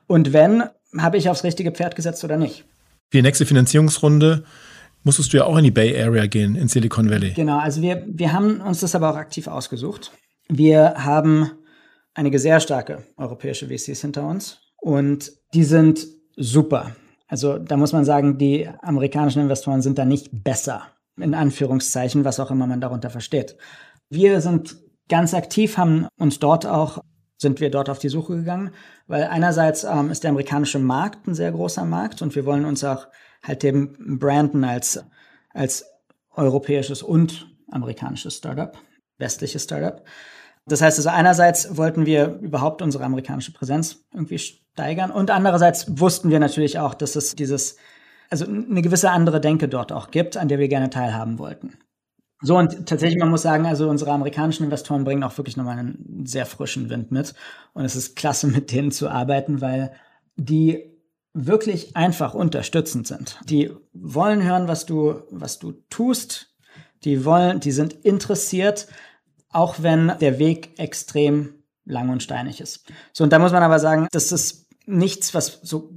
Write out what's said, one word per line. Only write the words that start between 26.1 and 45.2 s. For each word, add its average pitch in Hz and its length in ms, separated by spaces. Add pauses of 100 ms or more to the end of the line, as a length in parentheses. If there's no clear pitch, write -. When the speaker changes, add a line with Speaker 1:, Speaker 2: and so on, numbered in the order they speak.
Speaker 1:
uns 147 220
dort 156 260
auch, 156 360 (360)
sind 139 220
wir 147 100
dort 139 180
auf 139 100
die 143 100
Suche 160 280
gegangen, 175 340 (360)
weil 151 180
einerseits, 160 600
ähm, 147 260
ist 156 140
der 156 60
amerikanische 143 480
Markt 139 480
ein 180 80
sehr 170 180
großer 175 320
Markt 175 380
und 151 120
wir 139 100
wollen 143 200
uns 147 200
auch 135 220 (360)
halt 143 220
eben 139 540
branden 143 460
als, 123 400 (500)
als - 320 (480)
europäisches 139 680
und 165 440 (240)
amerikanisches 127 640
Startup, 156 400 (420)
westliches - 440
Startup. - 400 (640)
Das 151 160
heißt 160 160
also, 156 100
einerseits 175 680
wollten 160 300
wir 147 340
überhaupt 156 420
unsere 139 220
amerikanische 131 480
Präsenz 151 600
irgendwie 170 260
steigern 160 720
und 196 200